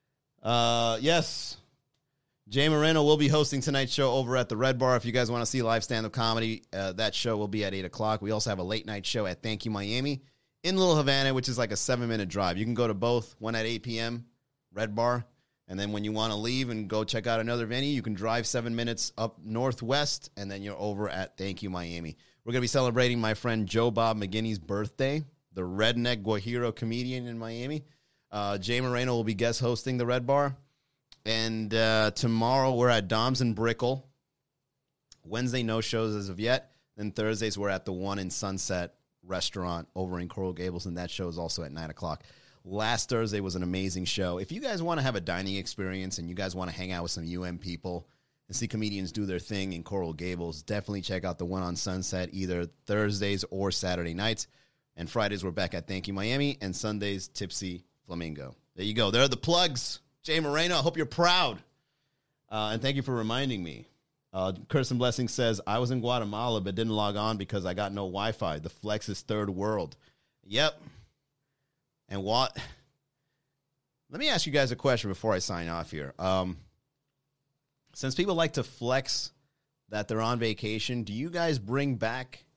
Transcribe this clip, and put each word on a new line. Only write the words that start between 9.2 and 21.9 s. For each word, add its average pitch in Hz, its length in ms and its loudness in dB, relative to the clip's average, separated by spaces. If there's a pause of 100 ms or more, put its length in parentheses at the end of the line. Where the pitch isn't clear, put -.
at 90 160 -4
Thank 110 220 -4
You 117 60 -2
Miami 123 520 -2 (400)
in 185 140 0
Little 180 200 6
Havana, 135 360 4
which 127 160 0
is, 123 100 -2
like, 110 140 0
a 101 40 -2
seven-minute 113 520 0
drive. 90 300 0
You 107 60 0
can 117 100 0
go 120 120 2
to 110 80 0
both, 117 440 0
one 113 160 -4
at 110 120 0
eight 117 160 -2
P 117 160 -4
M, 117 280 -4 (460)
Red 104 220 -2
Bar, 120 300 2 (440)
and 92 100 -6
then 101 140 -2
when 104 100 -2
you 107 100 -2
wanna 107 240 2
leave 123 320 0
and 110 200 -4
go 107 160 0
check 113 240 -2
out 113 100 2
another 117 260 -2
venue, 127 240 -2
you 139 140 0
can 110 120 -2
drive 110 320 0
seven 117 280 0
minutes 117 420 -2
up 110 260 -4
northwest, 123 960 -2
and 101 140 -8
then 98 120 -8
you're 101 160 -8
over 104 300 -2
at 90 300 -6
Thank 95 240 -4
You 98 80 -4
Miami. 85 460 -6 (280)